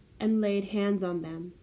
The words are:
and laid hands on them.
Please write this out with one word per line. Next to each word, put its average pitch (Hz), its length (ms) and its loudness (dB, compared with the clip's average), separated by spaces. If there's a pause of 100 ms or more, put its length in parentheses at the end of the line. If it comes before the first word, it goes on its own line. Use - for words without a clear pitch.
(200)
and 220 200 2
laid 202 260 2
hands 202 380 0
on 175 200 -2
them. 165 400 -10